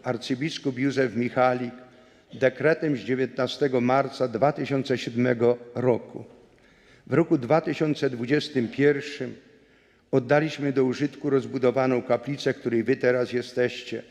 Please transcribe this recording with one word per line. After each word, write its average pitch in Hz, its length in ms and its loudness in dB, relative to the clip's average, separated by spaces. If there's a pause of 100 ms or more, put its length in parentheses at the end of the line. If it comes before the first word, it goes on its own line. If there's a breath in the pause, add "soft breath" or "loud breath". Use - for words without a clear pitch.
arcybiskup 131 760 -4
Józef 131 360 0
Michalik 123 580 0 (600 loud breath)
dekretem 139 640 2
z - 20 -6
dziewiętnastego 127 800 -2
marca 131 460 2
dwa 120 240 2
tysiące 135 460 -2
siódmego 120 600 2 (180)
roku. 123 500 -2 (840 soft breath)
W 120 60 -2
roku 160 240 4
dwa 135 240 2
tysiące 147 480 -2
dwudziestym 123 580 -2
pierwszym 139 680 0 (760 soft breath)
oddaliśmy 143 640 2
do 135 100 4
użytku 139 460 -2
rozbudowaną 127 720 2
kaplicę, 131 520 -2
w - 40 -6
której 117 260 0
wy 127 120 2
teraz 123 380 0
jesteście. 120 760 -4